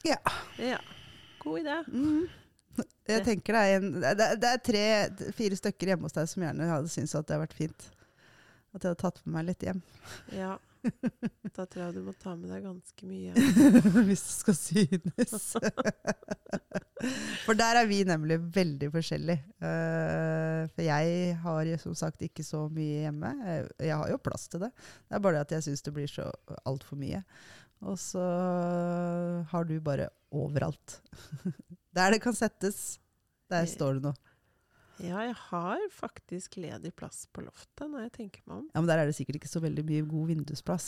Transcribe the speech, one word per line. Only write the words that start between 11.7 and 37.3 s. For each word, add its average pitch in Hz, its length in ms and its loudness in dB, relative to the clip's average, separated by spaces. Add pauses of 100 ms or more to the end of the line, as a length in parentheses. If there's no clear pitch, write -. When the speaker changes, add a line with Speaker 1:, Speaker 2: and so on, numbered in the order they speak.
Speaker 2:
jeg 175 100 -6
du 185 80 -10
må 190 120 -10
ta 180 220 -10
med 175 140 -10
deg 190 120 -8
ganske 185 440 -14
mye. 185 260 -8 (360)
Speaker 1:
<laughs> 196 400 10
Hvis 196 140 2
det - 120 -8
skal - 200 2
synes. 190 1040 0
<laughs> - 1800 -6
For 220 120 4
der 233 240 6
er 226 100 8
vi 202 160 4
nemlig 160 360 4
veldig 165 500 0
forskjellige. 156 520 0 (140)
Eh, 160 1120 0
for 165 180 -4
jeg 170 520 2
har 165 340 0
jo 165 80 0
som 170 160 -8
sagt 156 280 -6
ikke - 220 -8
så 151 240 -4
mye 151 360 -2
hjemme. 151 320 -4
Jeg, 180 320 -4 (120)
jeg 151 200 0
har - 120 -2
jo 269 80 -4
plass - 280 -8
til 175 160 -6
det. 247 80 -6 (260)
Det - 200 -6
er 208 60 -2
bare 170 140 4
det 143 80 -2
at 170 100 -4
jeg 156 120 -4
synes 139 180 -4
det 147 80 -6
blir 143 160 -6
så - 180 -6 (320)
alt 135 260 -6
for 143 140 -10
mye. 185 220 -4 (540)
Og 196 220 -8
så 180 260 -4 (1200)
har 170 240 -2
du 156 100 0
bare 143 300 -2 (200)
overalt. 147 680 -2 (460)
<laughs> 180 80 -2 (400)
Der 185 200 6
det 220 80 4
kan 240 160 0
settes, - 600 -4 (520)
der 170 140 2
Speaker 2:
Ja. - 20 2
Speaker 1:
står 139 300 0
det 135 60 -4
noe. 143 120 -2 (840)
Speaker 2:
Ja, 180 240 -6
jeg 233 160 -4
har 185 520 -4
faktisk - 680 -12
ledig 165 360 -10
plass - 340 -14
på - 160 -16